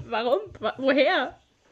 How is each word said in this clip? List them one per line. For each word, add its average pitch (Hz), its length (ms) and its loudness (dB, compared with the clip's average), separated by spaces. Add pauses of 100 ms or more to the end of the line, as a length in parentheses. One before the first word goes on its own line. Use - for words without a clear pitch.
warum? 233 340 0 (200)
Wa-, 208 180 -2
woher?" 277 600 2 (320)